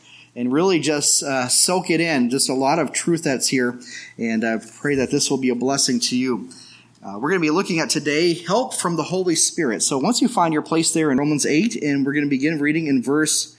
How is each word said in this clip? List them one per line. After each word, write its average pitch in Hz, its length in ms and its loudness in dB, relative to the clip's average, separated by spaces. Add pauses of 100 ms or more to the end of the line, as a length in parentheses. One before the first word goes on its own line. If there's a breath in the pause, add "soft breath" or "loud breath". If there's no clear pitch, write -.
(360 loud breath)
and 123 180 -2
really 175 260 4
just, 147 440 0
uh, 135 240 -2
soak 180 420 2
it 160 100 2
in. 147 300 2
Just 135 180 0
a 143 60 -2
lot 135 240 2
of 147 140 -2
truth 165 320 -2
that's 127 240 0
here, 123 320 0 (400 loud breath)
and 113 240 -2
I 113 140 0
pray - 360 -4
that 127 160 0
this 143 220 0
will 135 80 0
be 131 100 0
a 120 60 2
blessing 131 460 0
to - 140 -2
you. 127 340 -2 (560 loud breath)
Uh, 98 140 -12
we're 139 100 -2
gonna 185 120 0
be 151 80 2
looking 180 300 0
at 139 100 -2
today 151 440 0
help 208 400 -2
from 175 220 -2
the 156 80 0
Holy 180 320 -2
Spirit. 120 480 0
So 143 140 0
once 175 240 0
you 247 80 4
find 170 240 2
your 151 80 0
place 165 320 0
there 156 180 2
in 127 60 4
Romans 151 280 0
eight, 196 300 2
and 139 300 0
we're 139 80 0
gonna 147 140 0
begin 143 320 0
reading 151 280 0
in 135 160 2
verse 147 560 0